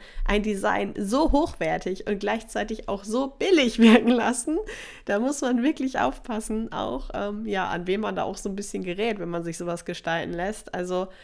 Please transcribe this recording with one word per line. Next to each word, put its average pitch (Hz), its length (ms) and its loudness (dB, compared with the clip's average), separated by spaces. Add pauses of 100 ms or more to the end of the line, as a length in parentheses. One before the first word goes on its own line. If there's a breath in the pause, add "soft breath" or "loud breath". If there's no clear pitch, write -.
(240 loud breath)
ein 202 180 2
Design 208 540 -2
so 240 360 2
hochwertig 190 760 0
und 202 120 -2
gleichzeitig 214 680 -4
auch 196 160 -6
so 240 220 0
billig 285 520 4
<laughs> - 0 -
wirken 233 320 10
lassen. 247 480 2 (460 loud breath)
Da 202 140 0
muss 269 240 0
man 247 200 2
wirklich 262 360 0
aufpassen, 220 760 -2
auch, - 400 -6
ähm, 208 340 -4
ja, 190 220 -2
an 175 180 -4
wem 190 140 0
man 196 160 -4
da - 60 -2
auch - 160 -4
so - 100 -6
ein 196 80 -6
bisschen 202 280 -8
gerät, 202 340 -2
wenn 170 100 -6
man 170 160 -4
sich 165 140 -8
sowas 175 260 -6
gestalten 165 480 -4
lässt. 185 420 -6
Also 180 340 -4 (160 loud breath)